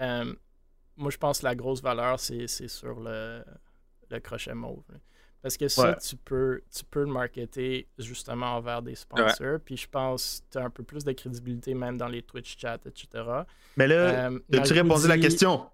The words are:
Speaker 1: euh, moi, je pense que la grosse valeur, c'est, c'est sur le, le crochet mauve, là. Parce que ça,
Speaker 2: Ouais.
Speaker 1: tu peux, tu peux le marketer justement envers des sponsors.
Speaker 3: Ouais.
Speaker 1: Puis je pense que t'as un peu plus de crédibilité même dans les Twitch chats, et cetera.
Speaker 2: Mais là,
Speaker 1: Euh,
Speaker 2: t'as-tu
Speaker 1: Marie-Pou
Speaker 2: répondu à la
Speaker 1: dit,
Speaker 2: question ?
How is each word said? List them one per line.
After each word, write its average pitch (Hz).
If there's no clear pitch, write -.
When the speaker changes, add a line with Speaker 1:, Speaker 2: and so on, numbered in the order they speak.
Speaker 1:
euh, 120
moi, 143
je -
pense 143
que 139
la 123
grosse 123
valeur, 127
c'est, 120
c'est 123
sur 117
le, 113
le 117
crochet -
mauve, 117
là. 143
Parce -
que 143
ça, 127
Speaker 2:
Ouais. -
Speaker 1:
tu -
peux, 131
tu -
peux -
le 143
marketer 127
justement 123
envers 120
des 123
sponsors. 113
Speaker 3:
Ouais. 147
Speaker 1:
Puis 135
je -
pense 131
que -
t'as 127
un 123
peu 120
plus 143
de 143
crédibilité 123
même 123
dans 123
les 120
Twitch -
chats, 117
et 127
cetera. 120
Speaker 2:
Mais 135
là, 151
Speaker 1:
Euh, 131
Speaker 2:
t'as-tu 139
Speaker 1:
Marie-Pou -
Speaker 2:
répondu 151
à -
la 165
Speaker 1:
dit, 165
Speaker 2:
question ? 165